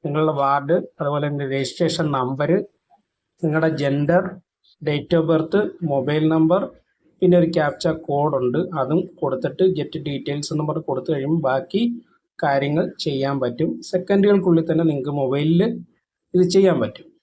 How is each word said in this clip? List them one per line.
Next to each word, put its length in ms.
നിങ്ങളുടെ 380
വാർഡ്, 340
അതുപോലെ 280
തന്നെ 260
രജിസ്ട്രേഷൻ 520
നമ്പർ, 320
നിങ്ങളുടെ 260
ജെൻഡർ, 420
date 300
of 120
birth, 260
മൊബൈൽ 320
നമ്പർ, 280
പിന്നെ 200
ഒരു 160
ക്യാപ്ച 320
കോഡ് 320
ഉണ്ട്, 200
അതും 200
കൊടുത്തിട്ട് 440
ഗെറ്റ് 200
ഡീറ്റെയിൽസ് 460
എന്ന് 140
പറഞ്ഞ് 220
കൊടുത്തു 240
കഴിയുമ്പോൾ 340
ബാക്കി 340
കാര്യങ്ങൾ 420
ചെയ്യാൻ 380
പറ്റും. 280
സെക്കൻഡുകൾക്കുള്ളിൽ 760
തന്നെ 220
നിങ്ങൾക്ക് 320
മൊബൈലിൽ 420
ഇത് 100
ചെയ്യാൻ 280
പറ്റും. 240